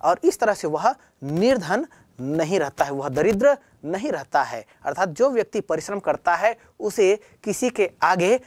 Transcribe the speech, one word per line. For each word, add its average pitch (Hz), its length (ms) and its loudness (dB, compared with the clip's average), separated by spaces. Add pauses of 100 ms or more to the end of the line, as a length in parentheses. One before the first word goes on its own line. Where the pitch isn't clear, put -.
और 170 220 2
इस 349 160 2
तरह 214 140 2
से 175 140 -6
वह 165 280 0 (280)
निर्धन 196 600 0 (340)
नहीं 156 400 -2
रहता 139 260 -2
है, 143 60 -8
वह 139 180 -6
दरिद्र 202 480 2 (280)
नहीं 196 260 -4
रहता 143 320 -2
है। 117 220 -8 (200)
अर्थात 170 240 -2
जो 233 200 2
व्यक्ति 220 320 -2
परिश्रम 165 380 -6
करता 170 360 0
है 214 220 0 (220)
उसे 208 360 2 (280)
किसी 226 260 -2
के 214 200 0 (140)
आगे 185 440 2